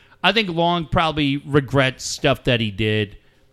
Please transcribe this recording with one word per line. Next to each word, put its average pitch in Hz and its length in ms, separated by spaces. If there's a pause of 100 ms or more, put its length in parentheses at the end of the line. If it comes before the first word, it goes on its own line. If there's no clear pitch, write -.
(240)
I 185 80
think 202 180
Long 170 380
probably 151 500
regrets 135 680
stuff - 400
that 123 160
he 110 100
did, 107 460 (360)